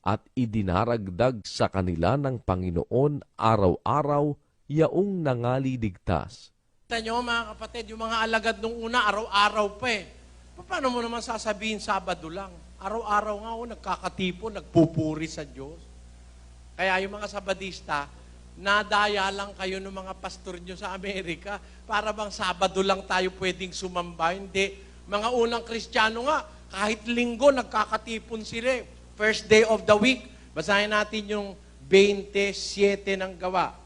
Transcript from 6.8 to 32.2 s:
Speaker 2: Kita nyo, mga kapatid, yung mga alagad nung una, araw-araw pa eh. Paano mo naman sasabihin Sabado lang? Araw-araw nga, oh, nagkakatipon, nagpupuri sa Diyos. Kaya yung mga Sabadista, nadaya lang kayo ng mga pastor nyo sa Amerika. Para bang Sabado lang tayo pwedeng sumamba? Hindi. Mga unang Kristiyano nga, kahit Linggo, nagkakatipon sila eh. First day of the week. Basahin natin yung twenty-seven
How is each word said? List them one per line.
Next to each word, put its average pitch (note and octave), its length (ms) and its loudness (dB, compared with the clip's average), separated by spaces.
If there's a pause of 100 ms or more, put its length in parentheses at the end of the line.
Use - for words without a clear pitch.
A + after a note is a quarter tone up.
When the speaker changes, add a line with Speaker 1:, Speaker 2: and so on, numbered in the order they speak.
Speaker 2:
Kita A#3 160 -4
nyo, A3+ 200 -2
mga A#3 320 -2
kapatid, A3 360 -12
yung A3 120 -10
mga A3+ 240 -2
alagad A3+ 360 2
nung A3+ 200 -4
una, A3+ 280 2
araw-araw G#3 720 2
pa B3+ 120 0
eh. F#3 120 -4 (560)
Paano D4 320 -2
mo A#3+ 80 -2
naman A#3 200 -6
sasabihin A3 600 -4
Sabado F3+ 480 -4
lang? F#3 240 -12 (280)
Araw-araw G#3 540 -2 (100)
nga, A3+ 80 -8
oh, A#3 120 -8
nagkakatipon, F#3 960 -4
nagpupuri D#3 680 2
sa D#3 160 -10
Diyos. C#3 320 -16 (1000)
Kaya F#3 240 0
yung G3 160 -6
mga G#3 120 -8
Sabadista, F#3 800 -6 (480)
nadaya G3+ 720 2
lang G3 240 -8
kayo F#3+ 240 -6
ng F#3+ 160 -10
mga F#3+ 240 -10
pastor F#3 400 -12
nyo F3+ 160 -14
sa F#3+ 240 -10
Amerika. F#3+ 640 -8 (240)
Para G#3+ 240 -2
bang G#3 240 -6
Sabado F#3 480 0
lang F#3+ 240 2
tayo F#3 320 0
pwedeng F#3 360 -4
sumamba? F3 600 -2
Hindi. F#3+ 480 -4 (240)
Mga G#3 240 -2
unang A#3 320 2
Kristiyano A3+ 640 0
nga, D4 160 2 (320)
kahit G#3+ 320 -2
Linggo, A#3+ 480 4
nagkakatipon A3 880 -2
sila A#3 400 -2
eh. - 20 -12 (300)
First G#3+ 320 0
day G#3+ 180 8
of G#3+ 220 2
the G#3+ 80 8
week. B3 320 4 (320)
Basahin G3+ 320 2
natin G#3+ 400 0
yung G#3 180 -2 (380)
twenty-seven G3 1400 4